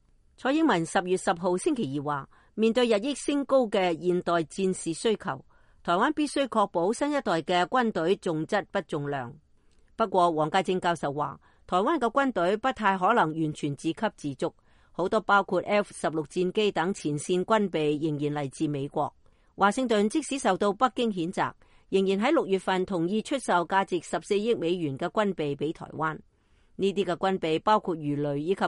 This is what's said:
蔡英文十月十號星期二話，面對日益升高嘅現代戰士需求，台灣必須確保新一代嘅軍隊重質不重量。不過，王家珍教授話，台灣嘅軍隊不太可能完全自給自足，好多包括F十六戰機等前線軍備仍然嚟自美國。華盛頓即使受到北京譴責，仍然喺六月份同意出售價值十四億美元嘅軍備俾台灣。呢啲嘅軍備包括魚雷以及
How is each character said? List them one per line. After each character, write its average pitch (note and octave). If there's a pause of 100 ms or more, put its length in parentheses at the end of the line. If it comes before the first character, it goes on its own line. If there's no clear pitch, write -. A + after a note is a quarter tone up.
(360)
蔡 C4
英 D#4+
文 F3+
十 G3
月 F3+
十 F#3
號 F3+
星 D4+
期 D3
二 C#3
話， C#3+ (260)
面 A3
對 B3
日 A3
益 C4+
升 C#4+
高 C4
嘅 F#3
現 F3
代 E3+
戰 F#3
士 E3+
需 G#3+
求， C#3 (380)
台 E3+
灣 A#3+
必 D4+
須 C#4
確 G#3+
保 F#3
新 C#4+
一 -
代 E3+
嘅 F3+
軍 A#3+
隊 F3+
重 D#3+
質 G3
不 G3
重 C#3+
量。 C#3 (640)
不 A3+
過， F3+
王 D3+
家 F#3
珍 F#3
教 F3
授 D3
話， C#3+ (300)
台 F3+
灣 D4
嘅 A#3+
軍 C4+
隊 F#3+
不 C4
太 G3+
可 F#3
能 F3
完 D#3
全 C#3+
自 D#3+
給 G#3+
自 C#3+
足， G#3 (400)
好 F3
多 A3
包 G3+
括 F#3
F G#3
十 -
六 D#3
戰 F3+
機 G#3+
等 E3+
前 D3+
線 F3+
軍 G#3
備 D3+
仍 D3
然 D3
嚟 C3+
自 D#3
美 C#3+
國。 C#3+ (460)
華 G3+
盛 B3+
頓 G#3+
即 D#4+
使 C4+
受 G#3
到 G#3
北 B3
京 A#3
譴 F#3
責， C#3+ (380)
仍 F#3+
然 F#3+
喺 A#3+
六 C4+
月 F#3+
份 F#3
同 F3
意 G#3+
出 C#4+
售 F3
價 F#3+
值 F3+
十 -
四 G3+
億 A3
美 E3
元 D3+
嘅 E3+
軍 G#3
備 D3
俾 D3
台 -
灣。 D#3 (580)
呢 F#3+
啲 F#3
嘅 E3+
軍 F#3+
備 D#3+
包 G#3+
括 F3
魚 D3
雷 C#3+
以 E3+
及 F#3+